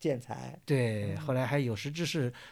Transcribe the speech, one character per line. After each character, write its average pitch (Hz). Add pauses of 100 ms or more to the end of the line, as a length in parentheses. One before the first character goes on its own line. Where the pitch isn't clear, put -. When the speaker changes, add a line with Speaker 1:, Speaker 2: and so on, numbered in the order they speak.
Speaker 1:
建 139
材。 127
Speaker 2:
对， 110
Speaker 1:
嗯。 101
Speaker 2:
后 139
来 127
还 135
有 120
识 143
之 165
士 127 (200)